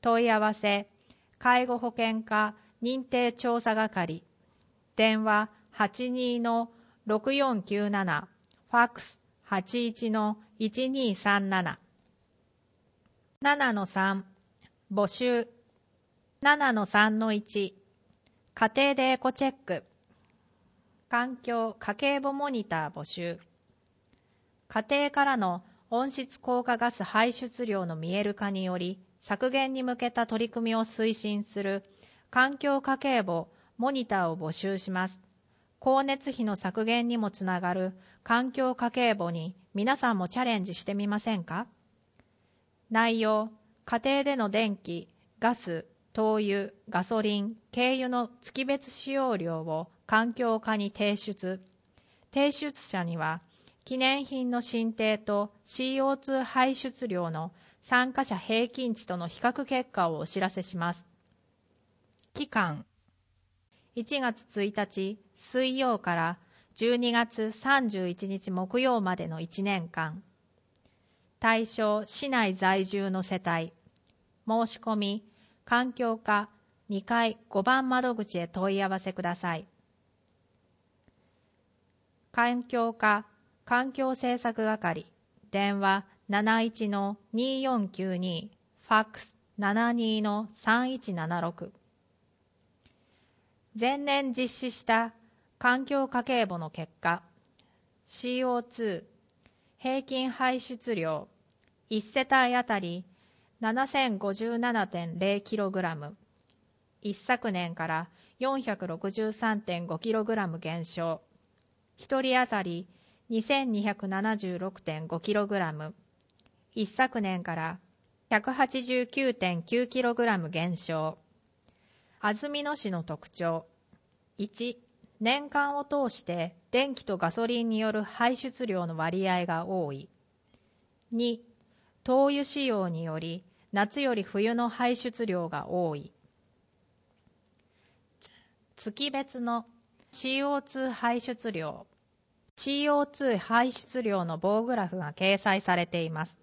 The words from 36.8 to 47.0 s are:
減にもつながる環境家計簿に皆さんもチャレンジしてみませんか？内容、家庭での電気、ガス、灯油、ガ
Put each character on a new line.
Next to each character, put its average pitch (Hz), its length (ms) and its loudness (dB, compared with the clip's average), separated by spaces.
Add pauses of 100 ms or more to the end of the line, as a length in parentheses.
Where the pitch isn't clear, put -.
減 240 240 2
に 240 100 0
も 208 120 0
つ 196 140 -8
な 185 160 0
が 180 140 0
る 185 180 -2 (300)
環 247 300 0
境 254 220 0
家 240 160 0
計 240 240 2
簿 175 160 -2
に 170 240 -6 (200)
皆 226 220 0
さ 247 160 2
ん 202 60 0
も 180 100 -2
チ - 120 -2
ャ 254 40 2
レ 233 120 2
ン 185 80 -2
ジ 190 80 -8
し - 120 -8
て 196 100 -4
み 202 120 -2
ま 208 140 0
せ 220 160 -2
ん 170 80 -4
か？ 185 220 -6 (1200)
内 226 300 4
容、 214 300 2 (340)
家 233 180 -2
庭 277 220 2
で 277 120 0
の 220 120 0
電 208 280 0
気、 - 320 -10 (300)
ガ 233 160 2
ス、 170 320 -6 (260)
灯 214 260 2
油、 202 320 0 (180)
ガ 180 160 0